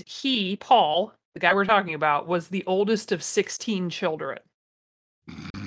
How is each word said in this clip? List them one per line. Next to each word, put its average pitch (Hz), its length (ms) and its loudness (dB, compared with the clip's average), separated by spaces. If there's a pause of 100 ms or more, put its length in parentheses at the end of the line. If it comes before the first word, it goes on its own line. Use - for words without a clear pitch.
he, 202 500 -2
Paul, 185 560 4 (200)
the - 80 -14
guy 175 120 6
we're 196 120 2
talking 190 300 2
about, 147 320 2
was 170 200 0
the 185 180 -4
oldest 202 460 0
of 165 100 -2
sixteen 190 680 -2
children. 156 500 -4 (1300)